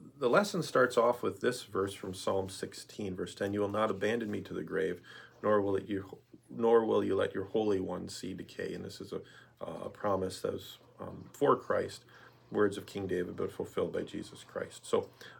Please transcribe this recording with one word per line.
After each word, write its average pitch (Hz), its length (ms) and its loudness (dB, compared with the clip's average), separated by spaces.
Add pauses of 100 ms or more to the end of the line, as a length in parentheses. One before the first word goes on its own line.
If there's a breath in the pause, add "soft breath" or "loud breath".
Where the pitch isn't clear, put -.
(180)
the 123 120 2
lesson 190 320 4
starts 127 340 4
off 120 260 4
with 95 200 -2
this 120 220 0
verse 98 280 0
from 95 220 -8
Psalm 95 340 0
sixteen, - 640 -8
verse 90 200 -6
ten, 101 180 -2
"You 104 80 2
will 101 80 2
not 107 220 2
abandon 104 400 0
me 101 100 -4
to 90 140 -10
the 87 80 -4
grave, 87 400 -2 (400 loud breath)
nor 107 180 6
will 98 160 2
it 98 100 -2
you, 95 300 -6 (320)
nor 117 380 6
will 104 180 4
you 98 100 2
let 101 200 0
your 98 100 -4
Holy 104 340 2
One 92 300 -4
see - 240 -8
decay." 90 400 -8
And 90 100 -8
this - 200 -10
is 104 100 -12
a, - 80 -4 (400 soft breath)
uh, 85 240 -8
a - 60 -8
promise 95 500 0
that 95 140 -2
was, - 240 -12 (200)
um, 95 320 -10
for 139 260 6
Christ, - 500 -2 (440 soft breath)
words 104 280 4
of - 80 -10
King 98 200 -6
David, 90 300 -2
but 95 160 -4
fulfilled - 400 -2
by - 80 -2
Jesus - 420 -8
Christ. - 440 -10
So, - 240 2 (300 loud breath)